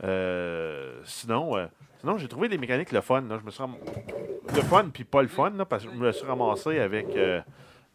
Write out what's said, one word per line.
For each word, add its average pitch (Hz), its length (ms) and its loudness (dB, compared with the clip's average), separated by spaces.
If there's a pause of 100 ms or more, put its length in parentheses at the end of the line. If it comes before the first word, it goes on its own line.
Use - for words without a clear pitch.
Euh, 85 1000 -2
sinon, 120 540 -2
euh, 90 100 -2 (320)
sinon, 185 180 -2
j'ai 156 120 -6
trouvé 170 180 -2
les 208 100 -2
mécaniques 127 360 -2
le 104 80 4
fun. 131 200 2
Là. 113 180 -6
Je 104 60 -14
me 107 60 -10
suis 117 100 -12
ram-, 127 140 -6 (800)
le 147 60 6
fun 180 300 6
puis 131 120 -12
pas 139 180 6
le 131 60 4
fun, 156 240 0
là, 196 140 -4
parce 110 200 -2
que 110 60 -12
je - 60 -10
me 120 140 4
suis - 140 -6
ramassé 127 540 2
avec, 104 360 0
euh, 92 260 4 (520)